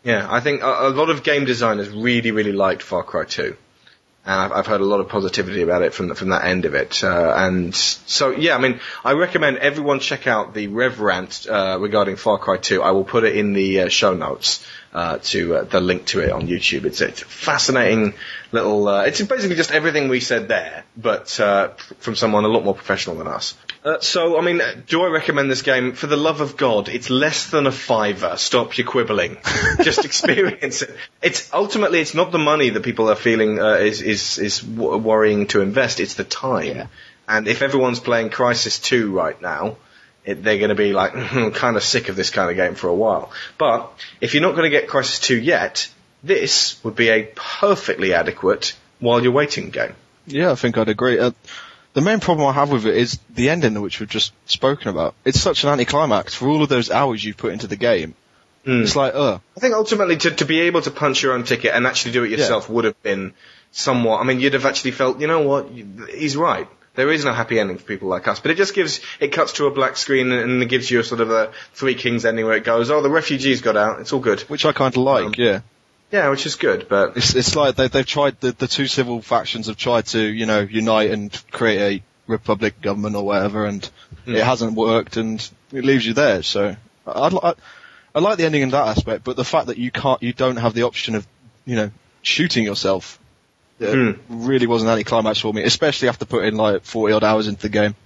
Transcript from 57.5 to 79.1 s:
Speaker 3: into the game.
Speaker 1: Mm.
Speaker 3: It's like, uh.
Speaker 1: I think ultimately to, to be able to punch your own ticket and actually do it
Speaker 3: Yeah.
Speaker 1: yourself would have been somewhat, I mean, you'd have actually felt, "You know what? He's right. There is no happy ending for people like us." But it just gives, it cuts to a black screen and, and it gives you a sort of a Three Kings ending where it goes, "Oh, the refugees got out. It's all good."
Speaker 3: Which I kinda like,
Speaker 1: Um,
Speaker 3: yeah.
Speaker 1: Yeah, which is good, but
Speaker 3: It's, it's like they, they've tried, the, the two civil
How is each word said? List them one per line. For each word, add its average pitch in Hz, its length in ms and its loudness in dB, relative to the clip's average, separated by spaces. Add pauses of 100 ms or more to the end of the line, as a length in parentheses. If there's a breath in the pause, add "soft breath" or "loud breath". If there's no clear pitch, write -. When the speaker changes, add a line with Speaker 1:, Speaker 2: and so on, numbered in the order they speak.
Speaker 3:
into 107 140 -8
the 101 100 -6
game. 101 380 0 (520 soft breath)
Speaker 1:
Mm. 123 160 2
Speaker 3:
It's 104 120 0
like, 139 200 0
uh. 131 240 0 (180)
Speaker 1:
I - 40 -16
think 247 140 2
ultimately 208 440 0
to, 170 140 2
to 170 120 -2
be 160 160 0
able 170 220 2
to - 80 -4
punch 139 320 0
your 135 100 2
own 120 120 -2
ticket 120 300 0
and 120 120 2
actually 123 260 -2
do 123 120 2
it 107 60 -2
Speaker 3:
Yeah. 110 60 -2
Speaker 1:
yourself 113 320 0
would 113 160 0
have 110 180 -2
been 98 300 -4 (400 soft breath)
somewhat, 117 480 0
I 117 40 0
mean, 127 140 0
you'd 135 140 2
have 131 140 0
actually 135 260 0
felt, 131 280 -2
"You 151 60 0
know 165 140 2
what? 139 300 0 (400)
He's 139 260 -4
right. 135 320 0 (260)
There 135 160 2
is 156 140 0
no 131 80 0
happy 117 260 0
ending 95 200 -2
for - 60 -20
people 98 240 -8
like 92 200 -2
us." 107 120 -2
But 151 100 -2
it 160 80 2
just 196 160 0
gives, 170 260 -2 (180 loud breath)
it 147 140 0
cuts - 220 0
to 147 120 0
a 139 40 4
black 131 260 0
screen 131 340 0
and, 123 120 0
and 123 200 0
it 123 60 0
gives 120 220 0
you 123 100 4
a 113 40 -2
sort 117 180 -6
of 113 80 0
a 110 200 2 (220 loud breath)
Three 131 220 -2
Kings 120 320 -2
ending 113 180 0
where 110 120 2
it 107 80 -2
goes, 117 260 2
"Oh, 151 100 4
the 143 100 2
refugees 139 520 0
got 110 140 2
out. 104 240 2
It's - 120 -6
all 139 80 0
good." 110 220 0
Speaker 3:
Which - 240 -6
I 151 60 4
kinda 127 280 2
like, 131 240 4
Speaker 1:
Um, 107 140 -4
Speaker 3:
yeah. 110 220 2 (520)
Speaker 1:
Yeah, 180 180 2
which 135 140 -2
is 151 120 -6
good, 107 320 0
but 98 280 2
Speaker 3:
It's, - 200 2
it's 127 180 2
like 143 220 2
they, 131 100 2
they've 131 180 0
tried, 143 360 0
the, 127 100 0
the 123 160 -4
two 135 220 -2
civil 123 340 -2